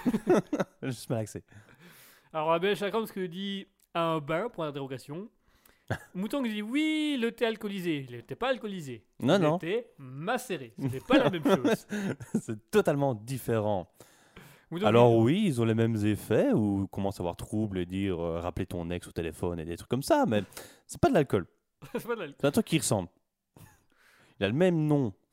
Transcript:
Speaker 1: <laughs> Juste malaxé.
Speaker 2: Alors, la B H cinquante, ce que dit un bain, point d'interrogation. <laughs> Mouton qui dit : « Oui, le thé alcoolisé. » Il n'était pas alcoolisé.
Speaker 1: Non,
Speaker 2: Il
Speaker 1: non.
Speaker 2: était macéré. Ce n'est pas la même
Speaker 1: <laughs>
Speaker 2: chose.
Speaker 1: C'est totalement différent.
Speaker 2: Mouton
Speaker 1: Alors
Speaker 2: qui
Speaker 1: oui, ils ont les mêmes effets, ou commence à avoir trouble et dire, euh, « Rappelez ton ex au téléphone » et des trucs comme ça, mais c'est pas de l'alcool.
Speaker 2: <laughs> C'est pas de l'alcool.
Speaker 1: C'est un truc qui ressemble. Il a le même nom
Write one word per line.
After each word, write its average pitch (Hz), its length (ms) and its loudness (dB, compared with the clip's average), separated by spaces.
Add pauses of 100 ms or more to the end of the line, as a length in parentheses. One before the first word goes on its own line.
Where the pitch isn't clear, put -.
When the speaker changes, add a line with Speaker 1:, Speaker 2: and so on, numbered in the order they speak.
(360)
Speaker 1:
<laughs> - 460 -2
Juste - 280 -8
malaxé. 110 340 -4 (880)
Speaker 2:
Alors, 160 200 -2
la 170 80 4
B 170 60 0
H 202 120 2
cinquante, 208 320 -2
ce - 40 -18
que 190 120 -4
dit 196 420 -8 (260)
un 165 260 0
bain, 160 300 -2
point 165 180 -6
d'interrogation. 139 600 -10 (640)
<laughs> - 260 -8
Mouton 220 280 -2
qui 240 60 -2
dit : « 214 140 -4
Oui, 302 580 0
le 226 100 0
thé 226 140 -2
alcoolisé. » 196 640 -4
Il 120 60 -12
n'était 117 200 -12
pas 254 140 -2
alcoolisé. 190 540 -6 (160)
Speaker 1:
Non, 135 160 4
Speaker 2:
Il 202 60 4
Speaker 1:
non. 160 160 4
Speaker 2:
était 196 400 -6
macéré. 143 840 -6
Ce 135 80 -2
n'est 127 120 -4
pas - 200 4
la 269 100 4
même 170 140 -2
Speaker 1:
<laughs> 196 120 6
Speaker 2:
chose. 185 300 0 (560)
Speaker 1:
C'est - 300 -10
totalement 143 420 2
différent. 107 760 -2 (800)
Speaker 2:
Mouton 107 160 -2
Speaker 1:
Alors 117 320 8
Speaker 2:
qui 113 40 6
Speaker 1:
oui, 165 220 4
ils 131 160 2
ont 113 40 4
les 113 100 4
mêmes 113 200 2 (100)
effets, 110 480 2
ou 101 340 2
commence 98 320 -4
à - 20 -10
avoir 85 140 -4
trouble 104 420 -4
et 90 80 -2
dire, 95 340 -4
euh, « 85 220 -4
Rappelez 87 240 -4
ton 85 240 -6
ex 87 180 -6
au - 40 -18
téléphone » 85 500 -6
et 80 40 -8
des 85 120 -8
trucs - 120 -18
comme 123 140 0
ça, 294 240 4
mais 107 140 2 (460)
c'est - 120 -16
pas 349 100 4
de 277 40 2
l'alcool. 123 320 2 (360)
Speaker 2:
<laughs> - 120 -20
C'est - 140 -8
pas 233 80 -4
de 220 60 -8
l'alcool. 143 200 -10
Speaker 1:
C'est - 60 4
un - 40 4
truc 233 140 2
qui 165 140 2
ressemble. 98 300 0 (1300)
Il 101 40 0
a 95 40 4
le 107 80 0
même 165 320 4
nom 143 260 2 (200)